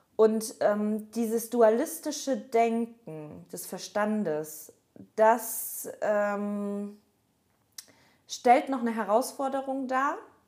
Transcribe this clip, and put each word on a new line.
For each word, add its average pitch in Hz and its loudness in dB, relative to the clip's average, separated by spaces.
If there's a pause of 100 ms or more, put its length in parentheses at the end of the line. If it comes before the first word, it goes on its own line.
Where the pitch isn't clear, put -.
(160)
Und, 220 4
ähm, 208 0
dieses 226 -2
dualistische 247 2
Denken 214 -2
des 180 -12
Verstandes, 190 -4 (440)
das, - 2 (120)
ähm, 202 -2 (1300)
stellt 262 4
noch 262 -4
eine 226 -2
Herausforderung 262 -2
dar 262 -2 (300)